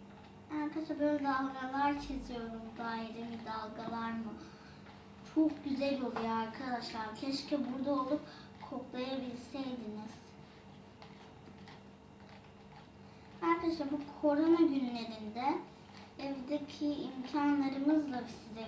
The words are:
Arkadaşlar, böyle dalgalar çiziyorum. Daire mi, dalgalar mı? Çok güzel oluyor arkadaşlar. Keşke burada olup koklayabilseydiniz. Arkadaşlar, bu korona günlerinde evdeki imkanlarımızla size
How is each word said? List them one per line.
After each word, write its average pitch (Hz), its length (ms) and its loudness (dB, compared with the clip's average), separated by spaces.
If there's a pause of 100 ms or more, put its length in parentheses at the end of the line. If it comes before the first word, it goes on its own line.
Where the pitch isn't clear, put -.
(640)
Arkadaşlar, 302 360 -2
böyle 294 240 4
dalgalar 269 800 2
çiziyorum. 233 600 -6 (160)
Daire 226 420 -4
mi, 233 260 -6
dalgalar 226 680 -4
mı? 226 220 -4 (1000)
Çok 311 160 8 (140)
güzel 277 360 2
oluyor 226 360 0
arkadaşlar. 226 840 -2
Keşke 277 360 0 (160)
burada 269 180 0 (100)
olup 262 200 2 (480)
koklayabilseydiniz. 247 1400 -4 (3250)
Arkadaşlar, 330 500 4
bu 294 80 2 (220)
korona 311 400 10
günlerinde 240 960 4 (600)
evdeki 277 680 -2
imkanlarımızla 285 1400 4
size 220 400 -10